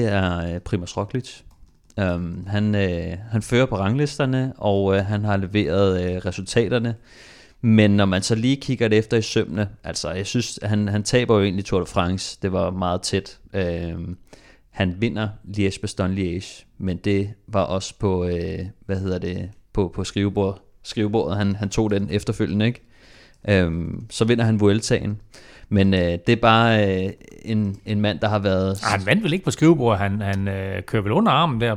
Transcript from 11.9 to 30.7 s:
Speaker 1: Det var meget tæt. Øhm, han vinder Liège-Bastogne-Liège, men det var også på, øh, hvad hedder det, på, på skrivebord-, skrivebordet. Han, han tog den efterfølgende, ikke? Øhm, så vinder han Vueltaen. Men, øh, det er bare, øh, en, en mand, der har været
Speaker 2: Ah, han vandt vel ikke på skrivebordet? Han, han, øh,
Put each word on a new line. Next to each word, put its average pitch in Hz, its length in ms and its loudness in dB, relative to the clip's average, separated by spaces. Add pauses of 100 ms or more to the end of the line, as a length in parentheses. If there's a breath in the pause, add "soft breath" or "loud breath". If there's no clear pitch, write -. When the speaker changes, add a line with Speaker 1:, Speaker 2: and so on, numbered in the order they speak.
Speaker 1:
Det 95 100 0
var 92 180 0
meget 90 320 -2
tæt. - 360 -4 (160)
Øhm, 85 640 -4 (540 soft breath)
han 92 280 -2
vinder 107 300 -2 (160)
Liège-Bastogne-Liège, 95 1200 -4 (140)
men 92 180 -2
det 101 340 0 (160)
var 98 160 0
også 95 360 -4
på, 92 260 0
øh, 87 340 -4 (280)
hvad 98 140 -4
hedder 92 180 -2
det, 90 320 -6 (220)
på, 92 220 -2
på 95 100 -4
skrivebord-, 98 560 -2 (220)
skrivebordet. 104 540 -2
Han, 101 200 0
han 101 120 -4
tog 110 220 0
den 101 200 0
efterfølgende, 104 560 -2
ikke? 120 140 -2 (680 soft breath)
Øhm, 87 600 0
så - 140 0
vinder 117 200 2
han 110 160 4
Vueltaen. 104 560 2 (560 loud breath)
Men, 98 220 6
øh, 92 60 4
det 87 280 0
er 117 80 6
bare, 110 680 4
øh, 98 60 -4 (340)
en, 107 320 -2 (100)
en 104 140 -2
mand, 104 200 0
der 107 80 0
har 104 100 2
været 95 460 0
Speaker 2:
Ah, 110 60 0
han 98 160 0
vandt 190 180 2
vel 151 80 0
ikke 185 120 -4
på 135 60 0
skrivebordet? 127 480 4
Han, 101 220 0
han, 98 280 -2
øh, 95 340 -6